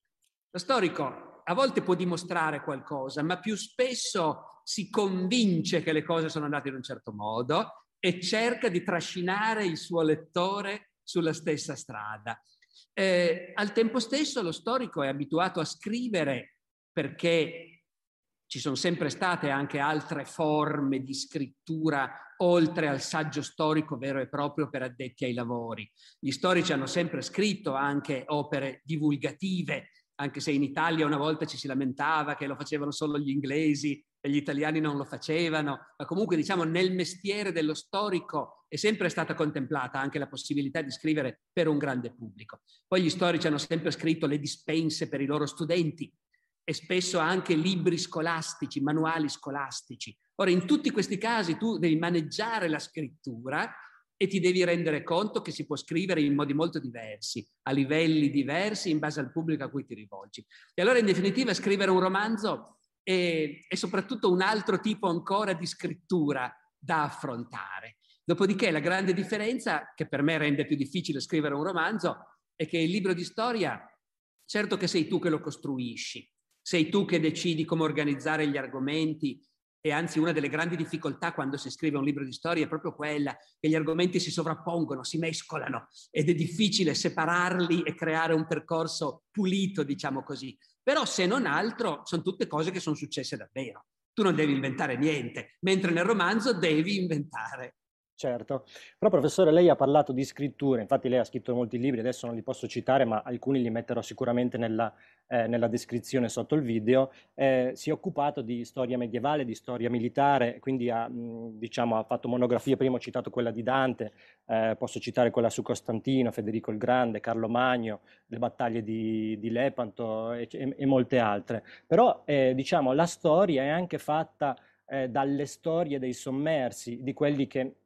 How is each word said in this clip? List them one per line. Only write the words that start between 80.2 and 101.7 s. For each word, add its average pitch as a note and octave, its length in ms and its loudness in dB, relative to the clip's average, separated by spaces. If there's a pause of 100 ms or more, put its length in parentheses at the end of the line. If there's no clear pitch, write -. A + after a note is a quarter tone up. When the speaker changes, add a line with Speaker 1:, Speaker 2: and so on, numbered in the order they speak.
Speaker 1:
delle D3 160 0
grandi E3 280 -2
difficoltà D#3+ 580 -4
quando C#3 240 -4
si C3+ 100 -10
scrive C#3+ 300 -2
un C3+ 60 -2
libro C#3 200 -2
di C3 80 -10
storia D#3+ 320 -2
è - 40 -2
proprio D#3 260 -6
quella D3 420 -4 (240)
che D#3 80 0
gli D#3 60 4
argomenti D#3+ 440 2
si D#3+ 120 0
sovrappongono, D#3 720 -2
si - 140 -4
mescolano, D#3+ 720 -6 (220)
ed D#3 200 2
è E3 40 4
difficile F3+ 600 2
separarli F3 880 2
e - 120 -4
creare D#3+ 380 0
un D#3+ 140 4
percorso D#3+ 840 -4
pulito, F#3+ 520 0
diciamo C#3 400 -4
così. C3+ 340 -10 (260)
Però C#4 220 2
se F#3+ 220 0
non A#3 180 2
altro F#3 600 0
sono E3 180 -2
tutte - 240 -2
cose D#3+ 240 -2
che F3+ 100 -6
sono D3+ 160 -2
successe C3+ 400 -8
davvero. B2 480 -10 (300)
Tu A3 80 0
non F#3 120 6
devi D3+ 200 2
inventare C3 420 -2
niente, C3+ 640 -2
mentre F#3+ 320 2
nel E3+ 120 2
romanzo G#3+ 500 2
devi E3 420 2
inventare. C#3 800 -4 (400)
Speaker 2:
Certo, C3 480 -4 (320)
però G#3 140 6
professore D#3 400 6
lei E3+ 180 10
ha D3 60 10
parlato C#3 380 6
di C3 100 0
scrittura, C3+ 580 0
infatti B2 280 2
lei B2 100 4
ha A#2 60 4
scritto A#2+ 280 -4
molti A#2+ 260 0